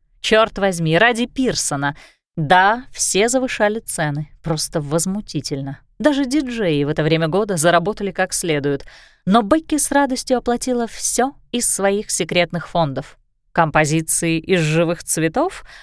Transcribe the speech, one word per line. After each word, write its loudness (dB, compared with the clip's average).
Черт 2
возьми, 0
ради 4
Пирсона. -2
Да, 4
все 0
завышали 0
цены, -4
просто -4
возмутительно. -4
Даже 2
диджеи 0
в 0
это -2
время 2
года 0
заработали 0
как -2
следует. -2
Но 6
Бекки 0
с -2
радостью 0
оплатила -2
все -2
из -2
своих 0
секретных -2
фондов. -2
Композиции 0
из 2
живых 0
цветов? -2